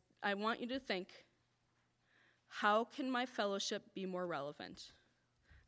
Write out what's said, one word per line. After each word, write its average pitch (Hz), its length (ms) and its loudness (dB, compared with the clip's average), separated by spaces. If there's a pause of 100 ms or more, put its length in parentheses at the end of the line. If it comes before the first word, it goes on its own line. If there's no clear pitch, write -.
(220)
I 202 120 2
want 214 260 0
you 247 80 -4
to 262 120 -2
think, - 460 -4 (1200)
"How 214 360 6
can 262 260 -4
my 254 160 2
fellowship 202 680 -2
be 190 120 -4
more 180 200 -2
relevant?" 147 680 -6 (760)